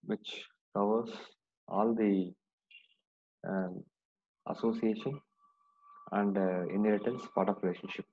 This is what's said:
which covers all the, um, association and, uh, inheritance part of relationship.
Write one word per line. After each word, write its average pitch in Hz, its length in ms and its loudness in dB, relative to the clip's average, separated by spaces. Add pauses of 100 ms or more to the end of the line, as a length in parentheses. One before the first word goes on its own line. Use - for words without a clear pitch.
which - 380 -6 (320)
covers 104 360 2 (580)
all 107 260 2
the, 98 380 4 (1120)
um, 95 380 -4 (640)
association 113 720 -2 (920)
and, 101 260 2
uh, 92 240 2 (100)
inheritance 107 500 2 (120)
part 95 160 2
of 98 120 0
relationship. - 500 -4